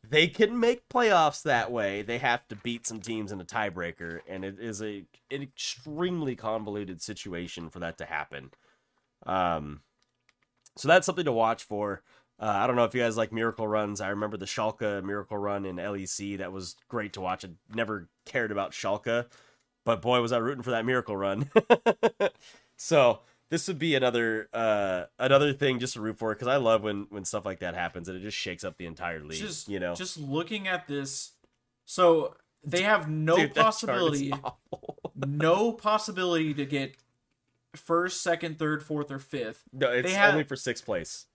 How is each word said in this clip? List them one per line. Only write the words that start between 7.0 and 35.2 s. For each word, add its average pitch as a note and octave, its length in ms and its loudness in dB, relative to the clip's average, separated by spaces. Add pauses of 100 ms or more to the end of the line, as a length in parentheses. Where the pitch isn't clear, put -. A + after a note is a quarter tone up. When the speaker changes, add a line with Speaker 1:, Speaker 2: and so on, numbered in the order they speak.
Speaker 1:
situation F2 640 -10
for F2+ 120 -16
that E2 180 -8
to D#2+ 80 -10
happen. C#2+ 460 -8 (760)
Um, D#2+ 560 0 (960)
so - 120 -4
that's F3+ 160 8
something F3+ 220 0
to C3+ 60 2
watch A2+ 300 2
for. G#2 380 -4 (400)
Uh, A2 60 -4
I G#2 200 2
don't B2 100 4
know A#2+ 80 8
if A2+ 100 0
you B2 80 2
guys A2+ 160 2
like A2 140 0
Miracle A2+ 360 -2
Runs. G#2 320 0
I G2 80 -4
remember G#2 300 -2
the F#2+ 80 -8
Schalke G#2+ 580 -2
Miracle G2+ 320 -4
Run G2+ 300 -2
in F2+ 120 -6
L G2+ 160 -6
E F#2+ 120 -6
C. G2+ 300 -6
That F#2 180 -8
was F#2+ 220 -10 (120)
great G#2+ 240 -6
to G2+ 80 -12
watch. F#2 240 -4
I F#2+ 40 -14 (260)
never G#2+ 340 -4 (160)
cared A#2 260 -4
about G2 220 -2
Schalke, A2+ 540 -2 (580)
but A2+ 160 2
boy, B2 220 4
was A#2 100 0
I A#2+ 60 4
rooting A#2+ 240 -2
for B2 80 -4
that A2+ 160 0
Miracle A#2+ 320 0
Run. G2 360 -2
<laughs> A3+ 60 8 (1200)
So B2+ 400 4 (300)
this E3 160 -2
would F3 140 -4
be C#3+ 160 2
another, A#2 560 2
uh, G2+ 540 2 (120)
another C#3 340 4
thing C3+ 280 0
just B2+ 140 -6
to A#2 60 -10
root G#2+ 160 -4
for, A2 180 -2
'cause A#2+ 120 -6
I C3+ 120 2
love A2+ 260 4
when, G2+ 260 -4
when G2+ 140 -10
stuff G2 200 -4
like F#2+ 140 -6
that F2 160 -6
happens F2 340 -6
and F#2 80 -8
it F#2 40 -10
just G#2 160 -8
shakes F2 260 -6
up F#2 140 -8
the F2 100 -10
entire E2 340 -6
league, D#2 200 -8
Speaker 2:
Just, F#3 280 -8
Speaker 1:
you G2 120 -4
know? F2 160 -2
Speaker 2:
just F#3 200 -8
looking E3+ 520 -4
at F3+ 180 -4
this, C#3 460 -6 (540)
so E3 500 4 (260)
they F3 200 0
have G3 260 4
no D#3 280 2
Speaker 1:
Dude, D#3 180 4
that - 0 -
chart D3 100 6
is - 0 -
Speaker 2:
possibility, C#3 680 2
Speaker 1:
awful. - 640 -10 (200)
<laughs> C#3 100 -4